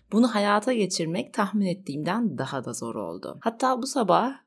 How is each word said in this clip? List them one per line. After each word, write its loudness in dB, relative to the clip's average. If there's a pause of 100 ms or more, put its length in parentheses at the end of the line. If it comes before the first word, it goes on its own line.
(120)
bunu 6
hayata 2
geçirmek -2
tahmin 2
ettiğimden -2
daha -4
da -6
zor -6
oldu. -8
Hatta -2
bu -4
sabah 2 (120)